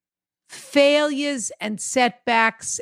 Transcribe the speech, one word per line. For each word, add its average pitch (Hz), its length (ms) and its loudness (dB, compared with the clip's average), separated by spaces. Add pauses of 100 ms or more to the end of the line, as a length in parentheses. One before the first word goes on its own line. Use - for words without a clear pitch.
(480)
failures 285 1040 0 (100)
and 208 200 -8
setbacks 233 1000 -2